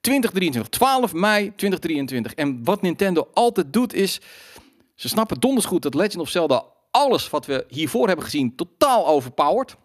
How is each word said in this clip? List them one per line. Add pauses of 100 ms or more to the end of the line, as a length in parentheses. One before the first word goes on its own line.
twintig
drieëntwintig.
Twaalf
mei
twintig
drieëntwintig.
En
wat
Nintendo
altijd
doet
is, (760)
ze
snappen
donders
goed
dat
Legend
of
Zelda (260)
alles
wat
we
hiervoor
hebben
gezien
totaal
overpowert.